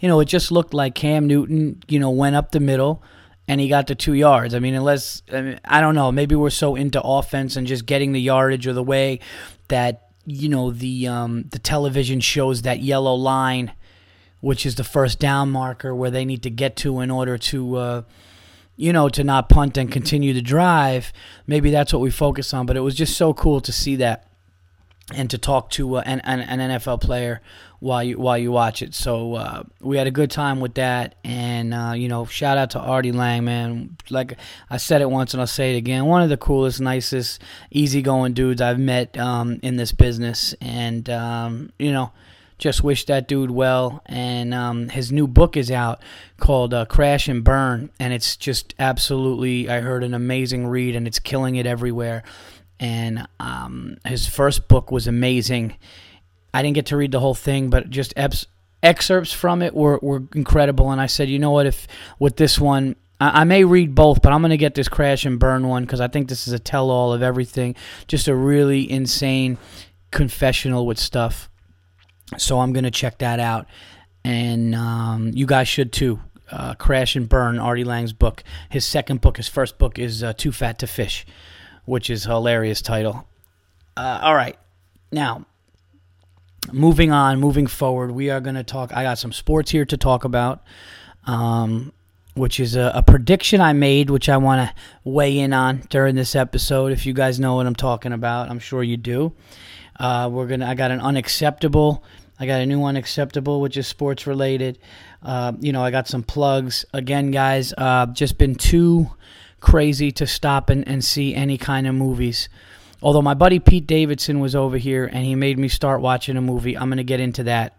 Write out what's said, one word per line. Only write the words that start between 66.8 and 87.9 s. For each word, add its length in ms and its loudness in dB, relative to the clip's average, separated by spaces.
of 80 -2
everything." 540 -2
Just 220 -2
a 60 4
really 560 2
insane 680 -2
confessional 760 0
with 120 -4
stuff. 520 -4
So 220 0
I'm 120 0
gonna 200 -2
check 260 -4
that 220 -2
out. 260 -4
And, 500 0
um, 600 -2
you 120 0
guys 200 2
should 260 -2
too. 280 0
Uh, 240 -8
Crash 420 2
and 120 -4
Burn, 300 2
Artie 260 -2
Lang's 280 -4
book. 320 0
His 140 -4
second 360 -4
book, 160 6
his 120 -8
first 300 -2
book 200 2
is, 240 -6
uh, 100 -4
Too 200 -4
Fat 260 -6
to 80 -6
Fish, 400 -6
which 240 -4
is 160 -6
a 60 -4
hilarious 500 0
title. 460 -4
Uh, 260 -6
all 120 6
right. 240 0
Now, 340 -4
moving 400 6
on, 300 4
moving 260 4
forward, 440 -2